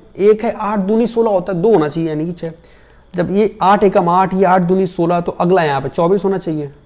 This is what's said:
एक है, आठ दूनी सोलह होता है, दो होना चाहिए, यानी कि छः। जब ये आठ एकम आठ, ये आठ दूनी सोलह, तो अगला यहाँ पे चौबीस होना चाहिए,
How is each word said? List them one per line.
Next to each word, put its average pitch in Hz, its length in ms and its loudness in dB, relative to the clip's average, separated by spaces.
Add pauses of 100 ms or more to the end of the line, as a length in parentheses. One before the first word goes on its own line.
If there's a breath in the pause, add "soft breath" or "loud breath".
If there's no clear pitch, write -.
(200)
एक 214 240 4
है, 233 100 -2
आठ 214 280 -4
दूनी 220 260 0
सोलह 226 240 0
होता 190 220 -2
है, 170 80 -2
दो 226 100 2
होना 156 160 4
चाहिए, 165 220 -4
यानी 151 160 -4
कि 180 80 -6
छः। 165 180 -10 (600 soft breath)
जब 175 180 -4
ये 208 320 0
आठ 196 200 4
एकम 190 260 2
आठ, 185 240 2
ये 190 120 2
आठ 185 180 4
दूनी 185 240 0
सोलह, 175 340 -2
तो 175 120 -4
अगला 180 300 2
यहाँ 139 180 -2
पे 143 80 -8
चौबीस 185 340 0
होना 196 140 -2
चाहिए, 156 300 -6 (180)